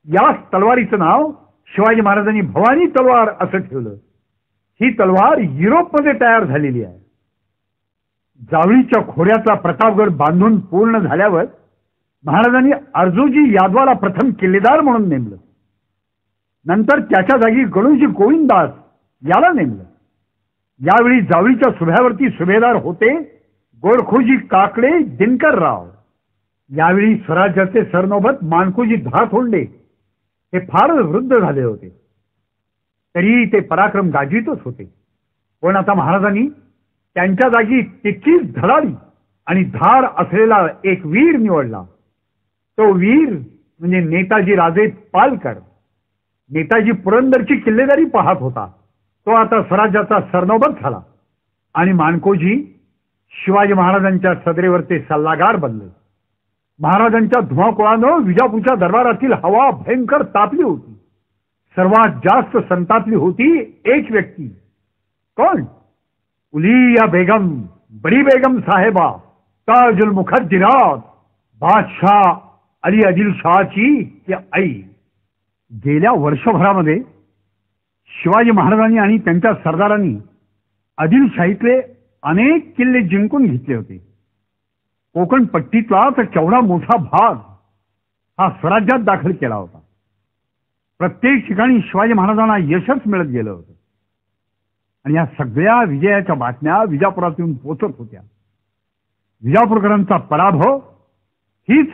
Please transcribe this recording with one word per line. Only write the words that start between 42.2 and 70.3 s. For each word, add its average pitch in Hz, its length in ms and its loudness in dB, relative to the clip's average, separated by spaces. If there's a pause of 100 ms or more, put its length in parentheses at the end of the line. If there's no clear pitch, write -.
तो 214 160 4
वीर 214 440 2 (420)
म्हणजे 180 200 -2
नेताजी 190 560 0
राजे 175 320 0
पालकर. 214 640 -2 (960)
नेताजी 202 400 0
पुरंदरची 254 640 0
किल्लेदारी 269 480 2
पाहत 175 340 0
होता. 123 260 -8 (600)
तो 208 60 -2
आता 226 320 2
स्वराज्याचा 202 580 0
सरनोबत 214 600 -2
झाला 117 180 -6 (720)
आणि 175 180 0
मानकोजी 180 880 -2 (500)
शिवाजी 202 440 0
महाराजांच्या 190 600 0
सदरेवरचे 170 640 -2
सल्लागार 156 560 -2
बनले. 110 520 -10 (720)
महाराजांच्या 220 640 2
धुमाकुळानं 220 800 0
विजापूरच्या 214 540 0
दरबारातील 226 580 0
हवा 214 380 0
भयंकर 254 520 -2
तापली 254 400 -2
होती. 160 300 -6 (800)
सर्वात 190 400 2
जास्त 202 420 0
संतापली 190 580 -2
होती 233 680 0
एक 254 260 0
व्यक्ती. 180 360 -4 (880)
कोण? 294 300 0 (840)
उलिया 226 540 2
बेगम, 180 560 0 (280)
बडी 170 320 0
बेगम 254 380 2
साहेबा, 185 580 0 (500)
ताजुल 220 420 4
मुखद्दिरात, 190 880 2 (640)